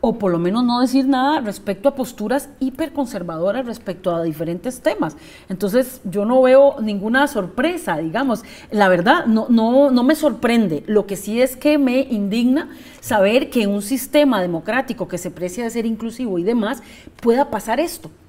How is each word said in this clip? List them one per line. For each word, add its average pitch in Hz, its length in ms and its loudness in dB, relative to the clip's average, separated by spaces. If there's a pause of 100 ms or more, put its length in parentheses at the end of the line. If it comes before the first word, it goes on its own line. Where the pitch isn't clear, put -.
o 233 160 0
por 190 120 0
lo 170 80 0
menos 190 240 0
no 240 200 0
decir 262 260 0
nada 277 320 0
respecto 202 480 -4
a - 60 -2
posturas 208 560 -6 (100)
hiperconservadoras 226 1040 -4
respecto 190 500 -6
a 165 80 -2
diferentes 170 600 -6
temas. 311 340 -2 (320)
Entonces, 208 560 -2
yo 202 220 -4
no 262 160 4
veo 269 380 6
ninguna 214 460 0
sorpresa, 240 720 -4
digamos. 196 480 -4 (260)
La 208 180 4
verdad, 185 380 4
no, 220 220 2
no, 240 420 4
no 247 140 4
me 302 100 4
sorprende. 233 720 0
Lo 208 200 2
que 196 100 -8
sí 220 240 -4
es 262 160 0
que 302 220 2
me 262 220 2
indigna 240 680 0 (320)
saber 220 500 2
que 240 120 2
en 202 80 0
un 202 120 -2
sistema 254 600 2
democrático 180 680 -4
que 180 100 -8
se 180 120 -8
precia 180 340 -8
de 226 60 -6
ser 233 160 -4
inclusivo 226 520 -6
y 170 60 -4
demás, 226 380 -2 (380)
pueda 240 300 2
pasar 226 300 -4
esto. 330 300 -6 (180)